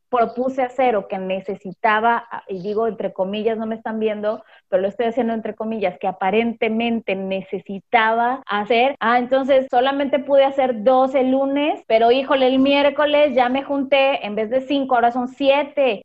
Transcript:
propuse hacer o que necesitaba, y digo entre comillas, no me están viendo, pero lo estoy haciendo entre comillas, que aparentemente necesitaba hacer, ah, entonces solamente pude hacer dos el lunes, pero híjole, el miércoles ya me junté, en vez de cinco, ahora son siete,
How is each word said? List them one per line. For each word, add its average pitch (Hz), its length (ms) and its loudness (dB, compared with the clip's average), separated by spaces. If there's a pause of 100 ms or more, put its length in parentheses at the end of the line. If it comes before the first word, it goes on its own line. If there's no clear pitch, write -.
propuse 247 540 -2
hacer 247 340 0
o 196 100 -4
que 196 120 -8
necesitaba, 202 1080 -2 (220)
y 190 140 -8
digo 208 260 -2
entre 202 240 -6
comillas, 214 460 -2
no 226 80 -6
me 220 80 -6
están 220 260 -6
viendo, 214 420 -4 (260)
pero 185 120 0
lo 196 80 0
estoy 233 180 -4
haciendo 226 280 -2
entre 220 200 -8
comillas, 220 440 -6
que 196 100 -4
aparentemente 220 1040 -2
necesitaba 208 1300 -2
hacer, 233 520 0
ah, 233 200 2
entonces 262 520 2
solamente 277 480 0
pude 269 260 4
hacer 262 380 0
dos 262 320 4
el 262 180 2
lunes, 277 540 0
pero 226 240 4
híjole, 269 360 2
el 262 120 2
miércoles 285 760 2
ya 247 160 2
me 269 120 -2
junté, 277 640 0
en 208 80 -8
vez 214 140 -2
de 262 140 -2
cinco, 269 320 -2
ahora 240 180 4
son 254 160 -4
siete, 277 760 0